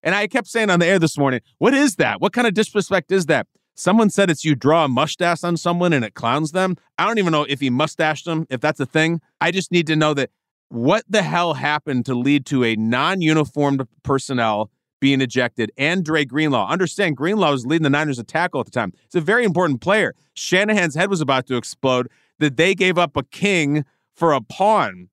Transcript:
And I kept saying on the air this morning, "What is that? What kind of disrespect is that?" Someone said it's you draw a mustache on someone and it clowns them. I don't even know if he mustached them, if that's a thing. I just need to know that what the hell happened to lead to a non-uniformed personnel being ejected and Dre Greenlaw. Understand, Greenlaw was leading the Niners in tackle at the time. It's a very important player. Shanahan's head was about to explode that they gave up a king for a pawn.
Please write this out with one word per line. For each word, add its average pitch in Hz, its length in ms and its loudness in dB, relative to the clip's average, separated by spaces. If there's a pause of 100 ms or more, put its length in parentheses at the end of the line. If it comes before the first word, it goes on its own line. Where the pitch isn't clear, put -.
And 170 120 -2
I 208 120 -2
kept 233 200 -4
saying 220 240 0
on 175 100 4
the 170 60 4
air 190 120 4
this 160 200 0
morning, 131 220 0 (180)
"What 247 160 4
is 277 220 2
that? 110 240 0
What 190 120 -2
kind 240 140 0
of 196 80 0
disrespect 196 560 -2
is 185 160 0
that?" 139 200 0 (280)
Someone 208 360 4
said 196 200 2
it's - 140 -4
you 156 100 2
draw 151 300 4
a 143 40 0
mustache 156 540 -2
on 175 140 -2
someone 175 360 0
and 127 120 0
it 104 100 -10
clowns 143 380 -2
them. 185 240 -2 (200)
I 175 100 0
don't 226 120 0
even 180 140 0
know 147 120 2
if 135 160 -6
he 135 100 0
mustached 151 540 -2
them, 165 240 -4
if 127 120 -6
that's 156 180 -2
a 135 80 -2
thing. 160 340 0 (200)
I 165 100 0
just 180 220 -4
need 170 160 2
to 156 80 2
know 151 180 2
that 139 160 -2 (380)
what 147 400 0
the 202 140 0
hell 165 320 -2
happened 139 520 -2
to 131 80 -4
lead 135 320 0
to 131 160 0
a 113 140 0
non-uniformed 143 1120 0 (140)
personnel 117 680 -2 (300)
being 135 200 2
ejected 120 560 -2
and 165 280 -2
Dre 151 200 0
Greenlaw. 127 440 0
Understand, 175 480 -2
Greenlaw 180 340 0
was 127 160 -2
leading 160 160 0
the 143 80 2
Niners 143 280 -2
in 117 80 -12
tackle 165 340 -4
at 117 60 -6
the - 60 -20
time. 104 200 -2 (140)
It's - 100 -6
a 175 40 2
very 214 240 0
important 165 360 0
player. 196 340 0 (200)
Shanahan's 185 600 0
head 190 160 0
was 180 100 -2
about 131 280 0
to 127 80 -2
explode 123 520 -2 (300)
that 143 180 0
they 185 180 2
gave 185 240 0
up 170 180 0
a 139 80 -2
king 151 600 0 (300)
for 165 180 2
a 135 80 2
pawn. 113 720 -2